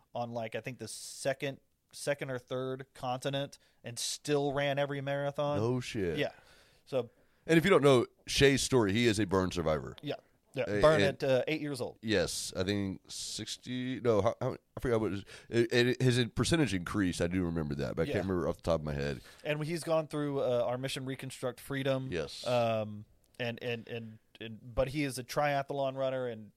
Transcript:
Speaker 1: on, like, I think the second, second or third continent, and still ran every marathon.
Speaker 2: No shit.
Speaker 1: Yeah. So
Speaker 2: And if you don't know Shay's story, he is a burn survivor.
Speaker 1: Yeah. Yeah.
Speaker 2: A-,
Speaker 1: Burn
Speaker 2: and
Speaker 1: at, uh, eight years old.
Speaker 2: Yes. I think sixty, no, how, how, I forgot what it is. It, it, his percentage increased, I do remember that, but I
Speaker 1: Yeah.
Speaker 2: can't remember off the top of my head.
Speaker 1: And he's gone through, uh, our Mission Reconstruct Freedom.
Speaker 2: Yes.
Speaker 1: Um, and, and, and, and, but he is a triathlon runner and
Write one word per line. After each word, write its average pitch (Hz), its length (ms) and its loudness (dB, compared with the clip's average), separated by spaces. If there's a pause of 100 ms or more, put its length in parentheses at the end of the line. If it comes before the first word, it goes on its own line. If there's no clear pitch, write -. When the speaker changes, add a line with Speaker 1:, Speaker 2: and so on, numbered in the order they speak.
(160)
Speaker 1:
on, 120 160 -4
like, 117 240 -6
I 113 60 -6
think 127 180 -10
the 107 80 -8
second, - 720 -6 (320)
second 143 400 -6
or 127 80 -4
third 131 540 -6
continent, 135 640 -6 (260)
and 120 160 -10
still 143 540 -2
ran 139 260 0
every 143 220 -2
marathon. 143 580 -2
Speaker 2:
No 123 200 2
shit. 107 380 -2
Speaker 1:
Yeah. 135 120 0 (560)
So 123 240 -2 (360)
Speaker 2:
And 165 120 6
if 160 80 6
you 196 40 6
don't 180 140 8
know 131 220 8 (200)
Shay's 139 360 6
story, 107 320 4
he 120 140 4
is 104 120 4
a 107 60 2
burn 92 260 2
survivor. 78 500 -2
Speaker 1:
Yeah. 143 140 -6 (380)
Yeah. 127 140 -2
Speaker 2:
A-, 104 140 0
Speaker 1:
Burn 156 200 6
Speaker 2:
and - 220 0
Speaker 1:
at, 135 60 2
uh, 127 180 4
eight 156 140 -2
years 143 200 -6
old. 85 200 -8
Speaker 2:
Yes. 95 540 0
I 95 80 0
think 98 460 -2
sixty, 127 920 -8
no, 113 200 4
how, 110 200 2
how, 123 120 -2 (220)
I - 40 -12
forgot 117 220 2
what 101 100 0
it 98 120 -6 (260)
is. 117 220 4
It, - 20 -2 (260)
it, - 20 -2
his 123 240 4 (100)
percentage 127 380 2
increased, 90 480 0
I 87 60 2
do 92 160 0
remember 82 320 -2
that, 65 200 -4
but 82 80 2
I - 20 -2
Speaker 1:
Yeah. 71 80 -2
Speaker 2:
can't 92 120 0
remember 87 240 0
off 85 60 -2
the - 80 -18
top 82 160 2
of 76 60 -8
my 73 80 -4
head. 69 260 -4 (240)
Speaker 1:
And 151 200 -4
he's 160 200 -6
gone 160 240 0
through, 147 320 -4
uh, 120 260 2
our 123 120 -2
Mission 131 280 -6
Reconstruct 131 540 -8
Freedom. 135 520 -2
Speaker 2:
Yes. 80 360 -6
Speaker 1:
Um, 110 580 0 (340)
and, 117 220 -6
and, 120 260 -6
and, 113 300 -12 (240)
and, 113 160 -12 (160)
but 131 160 0
he 147 140 -4
is 131 160 -6
a 123 40 -8
triathlon 139 720 -2
runner 131 320 -2
and 110 300 -10